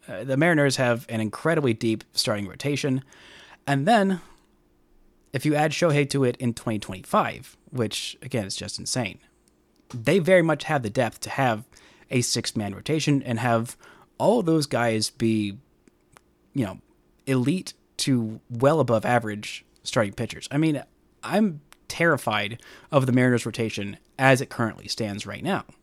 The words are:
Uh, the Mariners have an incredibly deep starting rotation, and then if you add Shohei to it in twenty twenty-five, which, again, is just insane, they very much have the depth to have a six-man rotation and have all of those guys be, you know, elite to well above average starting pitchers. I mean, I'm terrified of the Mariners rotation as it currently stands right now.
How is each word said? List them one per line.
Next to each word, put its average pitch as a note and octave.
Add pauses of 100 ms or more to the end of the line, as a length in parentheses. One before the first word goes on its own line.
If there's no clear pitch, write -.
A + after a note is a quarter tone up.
Uh, F#2+
the C3+
Mariners D3
have B2
an A2
incredibly C#3
deep A2
starting G#2
rotation, C3+ (640)
and C#3
then G3 (1120)
if C3
you D3
add D3+
Shohei D3
to C#3
it B2
in A#2+
twenty A2
twenty-five, A#2+ (140)
which, -
again, B2
is G2
just -
insane, G2 (760)
they C3
very F3+
much D#3+
have D3
the G#2+
depth A2+
to -
have A#2 (460)
a B2+
six-man G#2+
rotation C#3+
and A#2+
have A#2 (420)
all G3+
of F#3
those D#3+
guys A2+
be, G#2+ (960)
you C3+
know, F#2 (480)
elite C3+ (240)
to A2+ (100)
well C3
above A#2
average G#2+ (180)
starting G#2
pitchers. -
I C#3
mean, D3+ (420)
I'm E3 (260)
terrified A#2 (280)
of C3+
the B2+
Mariners B2
rotation G#2+ (220)
as C3+
it -
currently -
stands G#2
right F2
now. D#3 (180)